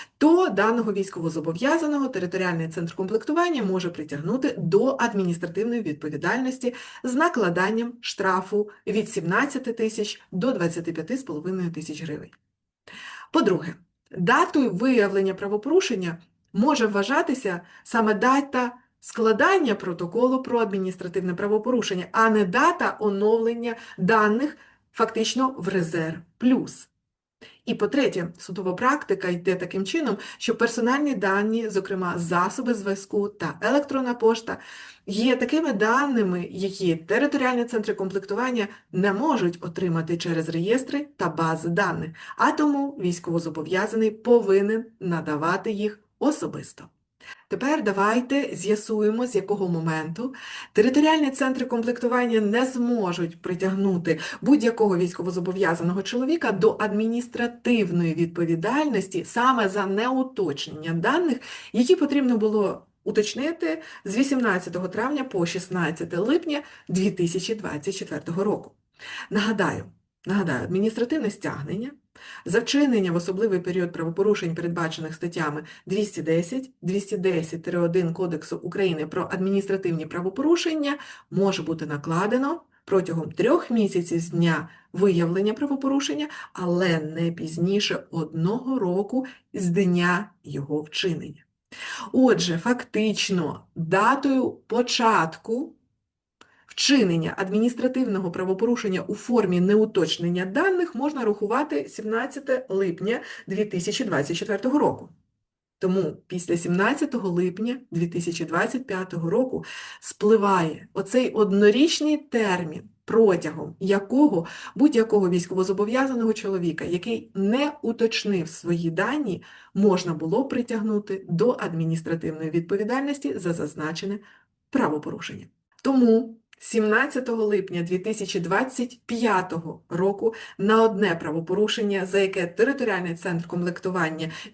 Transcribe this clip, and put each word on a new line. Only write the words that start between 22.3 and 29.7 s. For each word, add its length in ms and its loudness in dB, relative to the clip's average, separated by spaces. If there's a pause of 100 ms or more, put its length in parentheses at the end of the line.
дата 540 2
оновлення 760 2 (220)
даних 600 2 (360)
фактично 640 0
в 100 -8
"Резерв 500 -2 (200)
Плюс". 520 2 (760)
І 80 -2
по-третє, 540 0 (100)
судова 360 -6
практика 560 0
йде 260 0
таким 300 -4